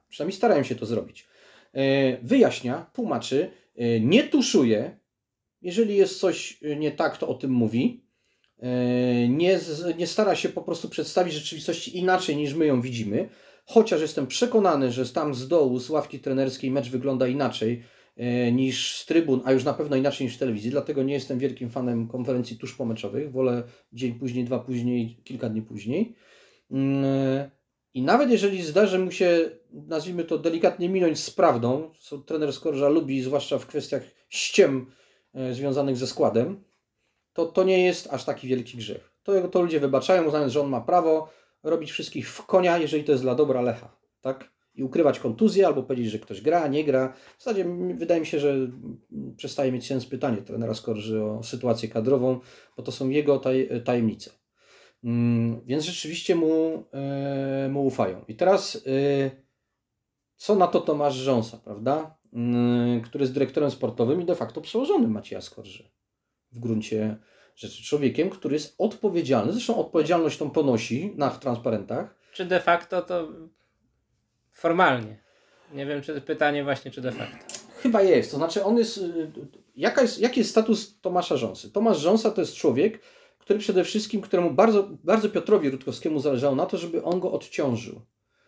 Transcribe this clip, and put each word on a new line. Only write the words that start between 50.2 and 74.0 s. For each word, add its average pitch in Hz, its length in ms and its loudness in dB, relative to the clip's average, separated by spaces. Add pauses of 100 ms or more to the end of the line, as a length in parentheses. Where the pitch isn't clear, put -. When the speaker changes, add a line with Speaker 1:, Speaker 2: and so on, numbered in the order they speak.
Speaker 1:
trenera 113 360 -6
Skorży 110 500 -4
o 107 200 -6
sytuację 117 460 -2
kadrową, 127 500 2 (380)
bo - 60 -14
to 135 80 -8
są 131 180 -4
jego 143 300 4
taj-, 131 300 0 (160)
tajemnice. 117 460 0 (720)
Mm, 117 640 0
więc 143 180 -2
rzeczywiście 170 520 -2
mu, 160 480 2 (100)
e, 139 760 -4
mu 139 160 0
ufają. 98 420 -2
I 110 80 -12
teraz, 185 400 2
e, 139 560 0 (1040)
co - 200 0
na 180 120 6
to 175 140 2
Tomasz 147 340 0
Rząsa, 127 420 0
prawda? 135 600 -4 (160)
Mm, 120 680 0
który 139 220 -6
jest 127 100 0
dyrektorem 139 380 0
sportowym 127 500 0
i 170 40 -6
de 175 100 0
facto 123 260 -8
przełożonym 262 500 2
Macieja 104 300 -8
Skorży. - 500 -20 (600)
W 117 80 -18
gruncie 107 580 -2 (400)
rzeczy - 260 -16
człowiekiem, 147 460 0
który - 240 -6
jest - 240 -6
odpowiedzialny, 165 760 0
zresztą 233 240 -2
odpowiedzialność 160 600 0
tą 151 120 -6
ponosi 139 680 0
na 139 140 0
transparentach. 117 840 -6 (160)
Speaker 2:
Czy 185 140 -8
de 180 140 2
facto, 175 420 2
to 170 260 -6 (1200)